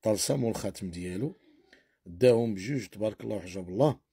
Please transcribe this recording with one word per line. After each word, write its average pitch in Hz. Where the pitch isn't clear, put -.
طلسم 117
والخاتم 98
ديالو 90
داهم 113
بجوج، 104
تبارك 104
الله 110
وحجاب 90
الله 127